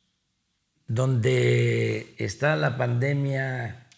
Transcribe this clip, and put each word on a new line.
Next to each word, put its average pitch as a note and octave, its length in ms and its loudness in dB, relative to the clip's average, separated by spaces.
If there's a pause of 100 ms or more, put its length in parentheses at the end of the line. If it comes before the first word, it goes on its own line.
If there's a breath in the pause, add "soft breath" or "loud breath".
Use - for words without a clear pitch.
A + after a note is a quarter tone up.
(880)
donde A#2+ 1300 2
está C3+ 380 -2
la D3 200 0
pandemia C3 1120 -2 (120)